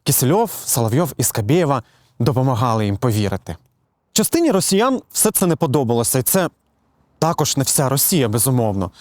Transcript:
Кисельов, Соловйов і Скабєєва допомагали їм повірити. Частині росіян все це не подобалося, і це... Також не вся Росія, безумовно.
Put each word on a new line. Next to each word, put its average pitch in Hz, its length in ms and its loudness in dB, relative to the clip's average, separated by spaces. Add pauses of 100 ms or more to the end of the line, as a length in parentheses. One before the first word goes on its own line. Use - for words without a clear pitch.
Кисельов, 160 480 0 (140)
Соловйов 127 520 -2
і 127 60 -4
Скабєєва 135 600 0 (360)
допомагали 123 640 2
їм 101 120 -2
повірити. 101 600 -2 (560)
Частині 320 380 0
росіян 208 520 2 (100)
все - 180 0
це - 160 0
не 165 100 2
подобалося, 123 600 0
і 127 40 0
це... 185 260 0 (720)
Також 160 380 0
не 135 80 0
вся 135 240 0
Росія, 139 400 0
безумовно. 107 600 0 (100)